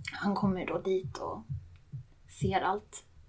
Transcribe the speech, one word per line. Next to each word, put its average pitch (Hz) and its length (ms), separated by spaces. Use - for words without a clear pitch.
han 196 220
kommer 190 320
då 160 120
dit 190 400
och - 240
ser 190 200
allt. 190 440